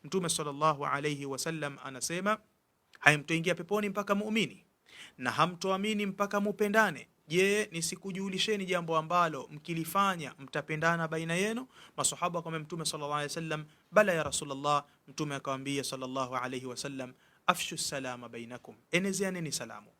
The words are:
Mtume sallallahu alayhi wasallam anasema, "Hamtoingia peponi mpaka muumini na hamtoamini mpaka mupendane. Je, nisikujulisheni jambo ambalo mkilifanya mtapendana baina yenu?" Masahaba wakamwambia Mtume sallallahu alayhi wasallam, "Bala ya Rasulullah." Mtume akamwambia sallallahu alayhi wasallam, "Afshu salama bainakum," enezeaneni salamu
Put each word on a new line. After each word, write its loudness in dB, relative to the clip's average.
Mtume 0
sallallahu 0
alayhi 0
wasallam -4
anasema, -2
"Hamtoingia 6
peponi -2
mpaka 0
muumini 0
na 0
hamtoamini 2
mpaka 0
mupendane. 2
Je, 4
nisikujulisheni -2
jambo 0
ambalo 2
mkilifanya 0
mtapendana 0
baina -2
yenu?" 0
Masahaba 0
wakamwambia -6
Mtume -8
sallallahu -4
alayhi 0
wasallam, -4
"Bala 6
ya 2
Rasulullah." 0
Mtume -4
akamwambia -2
sallallahu -4
alayhi -4
wasallam, -8
"Afshu 2
salama -4
bainakum," -12
enezeaneni 0
salamu -8